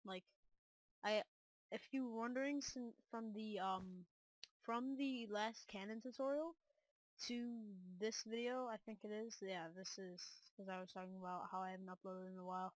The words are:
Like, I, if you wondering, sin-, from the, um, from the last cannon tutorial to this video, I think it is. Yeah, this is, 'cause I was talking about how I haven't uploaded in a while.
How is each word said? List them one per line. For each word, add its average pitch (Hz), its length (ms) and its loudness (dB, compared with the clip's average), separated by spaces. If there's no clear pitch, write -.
Like, 185 200 -2
I, 208 180 8
if 233 120 -2
you 262 160 4
wondering, 247 520 4
sin-, 240 320 -2
from 226 220 -2
the, 214 280 -2
um, 190 240 2
from 254 340 2
the 254 320 2
last 214 380 2
cannon 208 340 -4
tutorial 285 540 2
to 240 200 0
this 220 280 2
video, 240 380 2
I 220 180 0
think 220 200 -6
it 214 80 -2
is. 220 280 -2
Yeah, 185 260 0
this 190 220 -6
is, 180 220 -6
'cause 190 120 -8
I 185 120 -2
was 185 100 -8
talking 185 300 -6
about 180 300 0
how 185 100 2
I 185 100 0
haven't 185 160 -4
uploaded 185 460 -6
in 185 60 -6
a 180 60 -6
while. 185 320 0